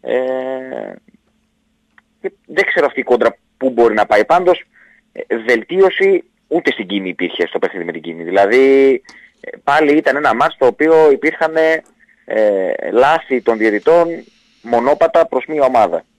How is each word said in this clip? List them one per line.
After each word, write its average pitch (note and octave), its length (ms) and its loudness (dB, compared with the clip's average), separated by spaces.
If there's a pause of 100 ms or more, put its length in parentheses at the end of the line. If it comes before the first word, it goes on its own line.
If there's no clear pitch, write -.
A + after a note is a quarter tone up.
Ε, A#2+ 140 -6 (2000)
και F#3+ 120 -10 (140)
δεν F#3 200 -4
ξέρω D#3+ 200 -2
αυτή C3 140 -6
η A#2 40 -4
κόντρα A2+ 320 0 (200)
πού C3 140 -4
μπορεί A#2 240 2
να G#2+ 120 0
πάει. G#2+ 180 2
Πάντως, F3 380 0 (500)
ε, - 240 -8
βελτίωση F3+ 880 0 (240)
ούτε D#3+ 240 -2
στην G#2 140 -8
Κίνη F#2+ 220 -4
υπήρχε F2 380 -4
στο F2 120 -8
παιχνίδι F2+ 260 -6
με E2+ 80 -8
την D#2+ 100 -12
Κίνη. E2 200 -12
Δηλαδή, C3 680 4 (480)
ε, - 100 -18 (140)
πάλι D3 320 2
ήταν D3 200 0
ένα C#3 180 0
μάτς C#3+ 200 0
στο - 120 0
οποίο D#3 440 4
υπήρχαν, D#3+ 440 -2 (680)
ε, G2+ 680 -2
λάθη C3+ 500 0
των A2+ 160 0
διαιτητών B2+ 500 2 (540)
μονόπατα D3 640 0
προς - 200 -4
μία D#3 180 -2
ομάδα G#2+ 400 2 (140)